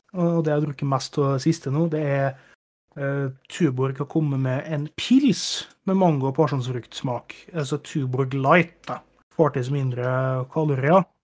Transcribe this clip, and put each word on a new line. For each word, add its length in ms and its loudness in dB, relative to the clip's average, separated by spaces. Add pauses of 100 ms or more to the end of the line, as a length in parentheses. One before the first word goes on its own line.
(140)
og 300 2
det 80 0
jeg 80 2
har 60 0
drukket 220 -4
mest 300 -2
av 160 2
det 80 -2
siste 280 0
nå, 200 0
det 120 -2
er, 360 -2 (580)
eh, 340 -4 (180)
Tuborg 500 0
har 80 -4
kommet 340 0
med 260 -2
en 300 -6
pils 720 2 (200)
med 100 2
mango- 320 4
og 80 -4
pasjonsfruktsmak. 960 -2 (180)
Altså 300 -4
Tuborg 520 -2
Light, 520 2
da. 140 -8 (360)
Får 160 4
til 120 -2
så 80 -4
mindre 800 -2
kalorier 520 2 (200)